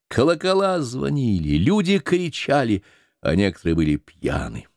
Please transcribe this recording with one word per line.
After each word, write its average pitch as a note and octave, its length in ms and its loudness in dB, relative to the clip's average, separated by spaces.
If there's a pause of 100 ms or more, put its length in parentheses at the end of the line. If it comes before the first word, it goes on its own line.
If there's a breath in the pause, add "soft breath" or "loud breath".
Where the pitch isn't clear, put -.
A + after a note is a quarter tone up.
Колокола F3+ 720 2
звонили, A#2+ 800 0
люди F#3+ 400 2
кричали, C#3 840 -2 (360 soft breath)
а D2+ 140 -2
некоторые F2 400 0
были D2+ 220 2
пьяны. - 680 -8 (100)